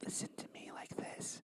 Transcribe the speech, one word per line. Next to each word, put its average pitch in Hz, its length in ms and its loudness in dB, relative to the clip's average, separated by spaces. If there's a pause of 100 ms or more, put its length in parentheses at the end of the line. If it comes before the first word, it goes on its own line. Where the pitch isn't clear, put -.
Listen - 340 4
to - 160 -2
me - 200 -6
like - 240 -2
this. - 440 2 (100)